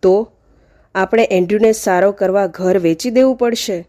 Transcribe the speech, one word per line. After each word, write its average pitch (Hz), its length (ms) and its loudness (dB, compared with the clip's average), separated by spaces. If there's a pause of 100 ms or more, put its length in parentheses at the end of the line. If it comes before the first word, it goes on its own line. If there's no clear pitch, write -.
તો 196 300 0 (640)
આપણે 208 360 0
એન્ડ્રુને 202 400 2
સારો 196 400 0
કરવા 196 360 -2
ઘર 185 300 -2
વેચી 170 320 -2
દેવું 254 260 2
પડશે 233 540 -4